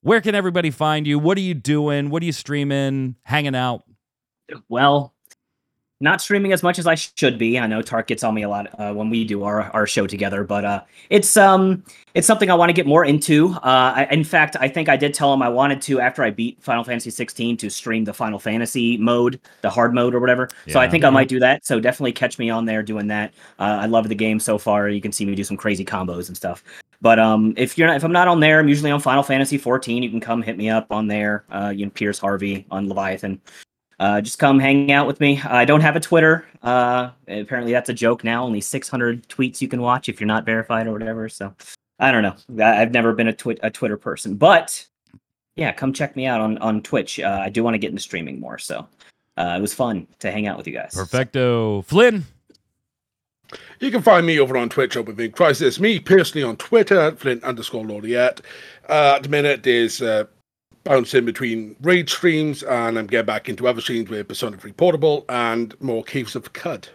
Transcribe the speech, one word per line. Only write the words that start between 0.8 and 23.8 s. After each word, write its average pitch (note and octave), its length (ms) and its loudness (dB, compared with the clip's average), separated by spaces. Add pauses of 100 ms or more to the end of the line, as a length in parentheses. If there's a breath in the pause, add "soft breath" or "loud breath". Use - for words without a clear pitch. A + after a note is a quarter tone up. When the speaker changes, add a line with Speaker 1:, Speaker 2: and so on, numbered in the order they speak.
Speaker 1:
you? D3 100 0
What E3 180 2
are G3 60 -4
you F3+ 140 -4
doing? C#3+ 560 -2
What E3 100 -4
are E3+ 60 -6
you D#3+ 40 -4
streaming, C#3 920 -4
hanging C#3+ 320 -2
out? B2 260 -4 (880)
Speaker 2:
Well, C3+ 440 2 (880)
not E3+ 200 2
streaming G3+ 320 0
as F3+ 80 0
much F3 160 0
as E3+ 80 -6
I E3 80 2
should B2+ 460 -2
be. A#2 180 0
I B2 80 0
know A2 160 -2
Tark A2+ 260 -4
gets A2+ 160 -4
on A2 120 -2
me G#2+ 80 -4
a G#2 60 -4
lot, G2+ 180 -6 (120)
uh, G#2 140 -6
when G#2+ 160 -6
we A2+ 140 -2
do G#2 220 -4
our, G#2 260 -2
our G#2+ 160 0
show G2+ 180 -2
together, G2+ 380 -4
but, G2+ 220 -4
uh, G2+ 180 -4 (260 soft breath)
it's, G3+ 280 4
um, F#3+ 460 6 (300 soft breath)
it's F3+ 140 0
something G#3 240 4
I - 20 6
wanna E3+ 200 6
get E3 120 2
more D3+ 200 6
into. D3+ 480 4 (100)
Uh, B2+ 320 4
I, C#3 160 2
in D3+ 140 2
fact, D#3 340 0
I C3 80 0
think D3+ 220 -2
I C#3 80 6
did C#3+ 160 0
tell C#3+ 200 2
him C3+ 80 2
I A#2+ 80 2
wanted C3+ 340 0
to, C3+ 180 0
after B2+ 200 0
I A2+ 100 0
beat A2+ 300 -6
Final A#2 220 -4
Fantasy A#2+ 260 -8
sixteen, A#2 480 -6
to G#2+ 120 -8
stream A2+ 340 -4
the G#2 100 -6
Final G#2+ 260 -6
Fantasy A#2 580 -2
mode, A#2+ 420 0 (220 soft breath)
the G2+ 80 -2
hard A#2+ 260 2
mode B2 180 0
or B2 60 0
whatever. B2 300 0 (180 loud breath)
So - 120 2
I - 40 6
Speaker 1:
Yeah. B2+ 80 2
Speaker 2:
think D#3+ 140 4
I C#3+ 40 8
might C3+ 200 4
Speaker 1:
Mm-hmm. C3 80 -2
Speaker 2:
do - 20 0
that. C3 260 2
So A#2+ 140 0
definitely B2 320 -2
catch - 260 -4
me A#2 140 -4
on A2+ 140 -2
there A2 180 -4
doing G#2 240 -6
that. G#2+ 260 -4 (240 soft breath)
Uh, G#2 240 -2